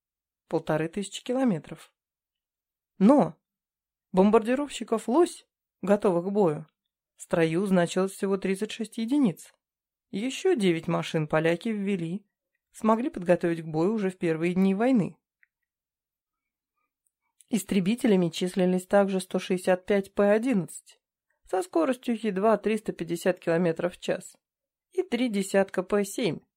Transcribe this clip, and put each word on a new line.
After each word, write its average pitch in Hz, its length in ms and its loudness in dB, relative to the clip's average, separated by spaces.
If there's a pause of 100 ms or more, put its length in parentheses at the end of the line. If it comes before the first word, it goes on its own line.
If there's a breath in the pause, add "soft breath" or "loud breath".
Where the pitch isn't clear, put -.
(480)
полторы 160 400 -2
тысячи - 360 -10
километров. 233 640 -4 (1080)
Но 196 360 4 (760)
бомбардировщиков 220 960 0
"Лось", 311 380 2 (340)
готовых 190 460 0
к 196 40 -6
бою, 160 360 0 (500)
в - 60 -20
строю 165 420 0
значилось 185 480 2
всего 196 240 -4
тридцать 190 360 -4
шесть - 260 -10
единиц. 226 560 0 (560)
Ещё 262 440 -2
девять 175 340 0
машин 165 380 -2
поляки 165 440 0
ввели, 196 560 -4 (460)
смогли 226 360 0
подготовить 175 540 0
к 160 40 -12
бою 165 280 0
уже 196 160 -2
в 185 80 -16
первые 165 340 -2
дни 190 220 4
войны. 226 420 2 (2250)
Истребителями 190 800 0
числились 180 580 -2
также 196 340 2
сто - 180 -6
шестьдесят 185 480 -2
пять 196 280 -2
П 202 160 2
одиннадцать 220 720 -2 (500)
со 370 120 -2
скоростью 262 600 -2
едва 208 360 2
триста 208 340 -2
пятьдесят 170 480 -2
километров 175 540 0
в - 60 -20
час - 360 -6 (560)
и 370 100 -2
три 247 280 -2
десятка 196 520 0
П 208 220 0
семь, 202 360 -4 (160)